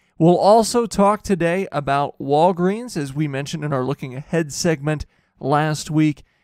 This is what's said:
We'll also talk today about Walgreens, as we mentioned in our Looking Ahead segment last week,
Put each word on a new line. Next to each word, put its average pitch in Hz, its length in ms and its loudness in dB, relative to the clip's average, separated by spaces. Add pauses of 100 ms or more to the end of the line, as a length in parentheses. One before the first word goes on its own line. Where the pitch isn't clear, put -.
(180)
We'll 170 180 6
also 226 500 4
talk 202 360 2
today 180 480 -2
about 139 480 -4
Walgreens, 180 760 0
as 139 180 -6
we 151 140 -2
mentioned 143 340 -6
in 147 100 -4
our 127 120 -2
Looking 131 320 -6
Ahead 151 360 -4
segment 151 540 -2 (320)
last 151 500 -2
week, 156 360 0 (200)